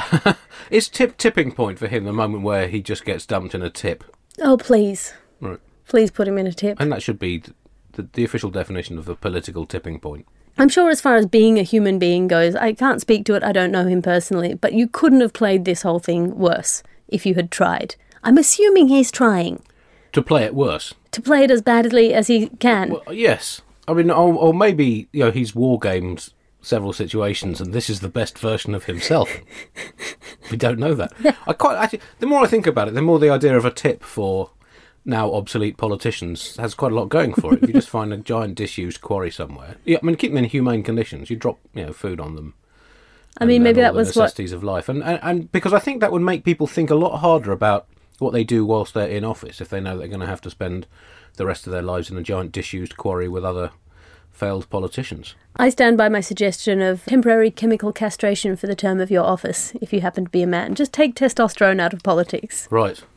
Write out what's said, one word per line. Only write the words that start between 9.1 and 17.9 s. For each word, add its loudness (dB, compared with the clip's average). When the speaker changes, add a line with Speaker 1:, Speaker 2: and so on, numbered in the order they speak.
Speaker 1:
political -8
tipping -10
point. -14
Speaker 2:
I'm 6
sure 4
as 2
far 2
as 6
being 6
a 2
human 2
being 2
goes, 2
I 0
can't 0
speak 2
to 2
it, -2
I 0
don't 2
know 2
him 0
personally, 0
but -2
you 2
couldn't 6
have 2
played 2
this -2
whole 0
thing -2
worse 0
if -4
you 2
had -2
tried. -2